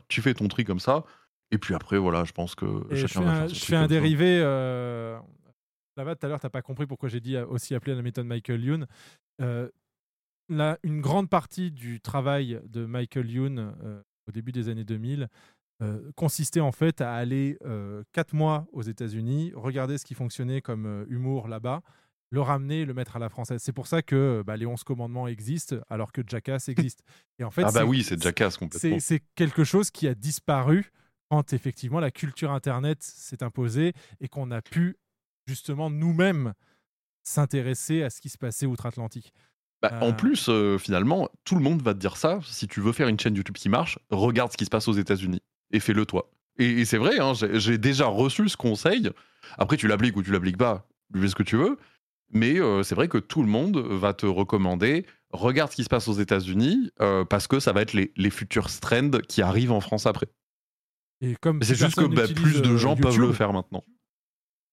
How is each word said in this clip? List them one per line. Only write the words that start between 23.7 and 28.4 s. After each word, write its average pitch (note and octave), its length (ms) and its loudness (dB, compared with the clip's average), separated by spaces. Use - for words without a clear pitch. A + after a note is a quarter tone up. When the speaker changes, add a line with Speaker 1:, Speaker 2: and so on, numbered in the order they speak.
Speaker 2:
pour B2 120 -10
ça E3 160 -2
que, C3+ 440 2
bah, G#2+ 120 -6
les A2+ 80 -6
onze A#2+ 180 -8
commandements B2 440 -6
existent A#2+ 480 -6
alors G#2+ 220 -6
que C3 140 -8
Jackass C3 440 -6
existe. C3 340 -2
Speaker 1:
<laughs> - 200 -20
Speaker 2:
Et B2+ 40 -6
en A2 80 -8
fait, F3 120 0
Speaker 1:
Ah G#2 80 4
bah A2+ 100 6
Speaker 2:
c'est, - 20 6
Speaker 1:
oui, B2+ 200 4
c'est F2 180 -2
Jackass F2+ 360 2